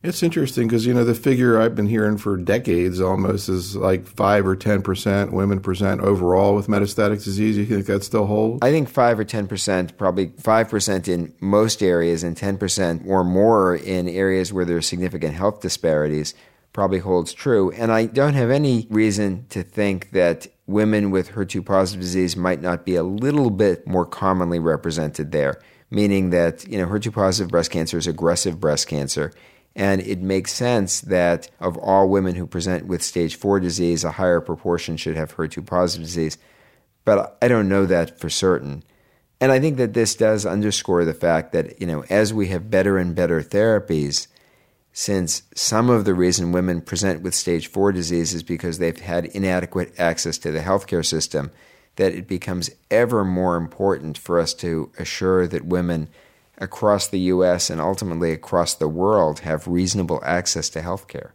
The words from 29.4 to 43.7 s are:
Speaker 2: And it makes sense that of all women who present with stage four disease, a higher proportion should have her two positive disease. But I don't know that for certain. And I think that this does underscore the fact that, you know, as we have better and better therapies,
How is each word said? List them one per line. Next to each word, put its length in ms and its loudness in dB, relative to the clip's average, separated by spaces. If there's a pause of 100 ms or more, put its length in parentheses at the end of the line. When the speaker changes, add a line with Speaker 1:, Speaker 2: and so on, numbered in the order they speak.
Speaker 2:
And 260 0
it 200 -6
makes 300 -2
sense 480 -2
that 480 0 (100)
of 200 -4
all 300 4
women 280 2
who 100 -6
present 400 -4
with 160 -4
stage 320 -2
four 240 0
disease, 460 0
a 80 -4
higher 280 2
proportion 560 -4
should 200 -6
have 160 -6
her 160 -6
two 140 -10
positive 440 -2
disease. 320 -4 (640)
But 380 2
I 60 4
don't 200 4
know 180 4
that 340 0
for 100 -6
certain. 540 0 (560)
And 100 4
I 80 6
think 200 0
that 140 0
this 220 0
does 320 2
underscore 580 0
the 80 0
fact 400 0
that, 280 -4
you 80 -6
know, 200 -6
as 240 2
we 160 0
have 220 -4
better 280 2
and 180 -2
better 260 0
therapies, 840 0 (640)